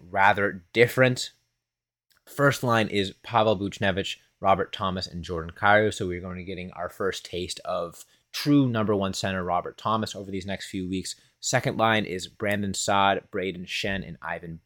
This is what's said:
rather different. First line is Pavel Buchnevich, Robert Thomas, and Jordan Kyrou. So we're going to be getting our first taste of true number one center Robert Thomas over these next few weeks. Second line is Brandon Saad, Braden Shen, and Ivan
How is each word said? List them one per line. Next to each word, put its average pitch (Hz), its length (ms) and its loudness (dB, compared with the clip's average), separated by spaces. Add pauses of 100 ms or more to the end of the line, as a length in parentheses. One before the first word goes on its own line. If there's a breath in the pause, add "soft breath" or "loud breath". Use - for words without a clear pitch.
(100)
rather 98 600 4
different. 123 600 4 (920)
First - 380 0
line 113 240 4
is 98 280 0 (100)
Pavel 110 340 4
Buchnevich, 98 600 -2 (200 soft breath)
Robert 95 340 2
Thomas, 95 360 -4
and 85 160 -10
Jordan 82 260 -8
Kyrou. 104 420 4
So 101 140 -6
we're 90 140 -6
going 90 160 -12
to 90 60 -12
be 85 40 -14
getting 90 240 -10
our 87 180 -10
first - 360 -4
taste 90 400 -8
of 87 400 -8 (280 soft breath)
true 143 360 2
number 110 260 2
one 98 180 0
center 95 300 -4
Robert 87 340 -2
Thomas 110 380 -4
over 98 160 -12
these 95 160 -6
next 95 240 -8
few 92 180 -6
weeks. 92 280 -6 (240 soft breath)
Second 127 380 -2
line 110 260 4
is 90 240 -8
Brandon 101 460 -4
Saad, 98 580 2
Braden 90 340 -6
Shen, 98 380 -4
and 82 180 -14
Ivan 82 440 -8